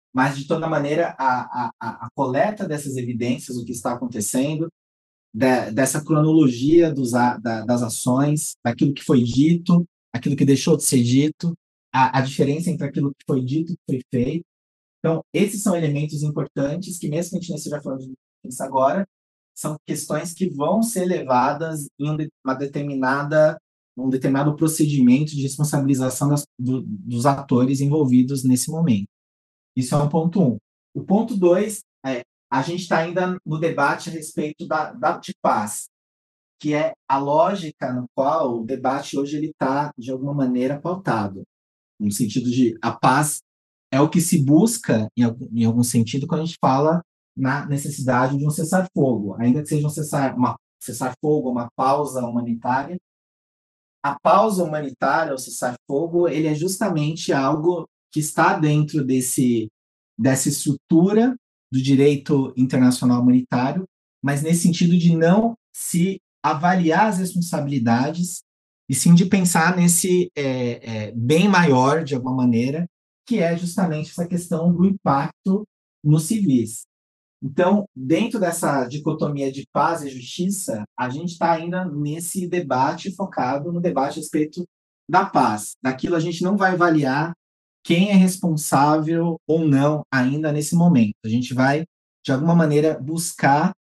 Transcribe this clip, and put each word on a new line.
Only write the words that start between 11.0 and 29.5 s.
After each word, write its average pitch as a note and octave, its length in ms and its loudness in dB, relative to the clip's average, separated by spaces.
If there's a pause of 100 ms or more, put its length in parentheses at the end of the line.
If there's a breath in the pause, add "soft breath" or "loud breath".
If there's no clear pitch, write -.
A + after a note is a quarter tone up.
dito, D3 500 2 (400)
a, C3 260 2
a - 20 4
diferença C#3+ 480 0
entre D3 160 -4
aquilo C#3+ 260 -2
que - 160 -16
foi C3+ 160 0
dito D#3+ 300 -4
e - 20 -8
que - 140 -12
foi C3 120 -4 (100)
feito. C3 340 -2 (540)
Então, D#3+ 220 0 (120)
esses G3+ 280 0
são F#3+ 140 0
elementos D3+ 480 -2
importantes D3+ 720 -6
que, D#3 120 -8
mesmo E3+ 220 -4
que F#3 60 -4
a - 20 -10
gente - 100 -10
não D3+ 80 -8
esteja D3 240 -8
falando C3+ 200 -10
de C3 120 -16 (320)
isso - 180 -12
agora, F3+ 420 0 (500)
são D#3 200 -6 (120)
questões D#3+ 460 -6
que F#3 160 -4
vão D3+ 320 0
ser F#3+ 240 -2
levadas D3 840 -2 (120)
em C#3+ 100 -4
um D3+ 60 -2
de-, D3+ 140 -6 (160)
uma C3 80 -2
determinada, C#3+ 1040 0 (400)
um C3 120 -4
determinado C#3 460 0
procedimento D3 800 2
de C#3 60 -4
responsabilização C3+ 880 0
das, D3 140 0 (160)
do, B2+ 240 -2
dos A#2 420 -4
atores C3+ 560 2
envolvidos C3+ 600 2
nesse B2+ 260 2
momento. D3+ 380 0 (680)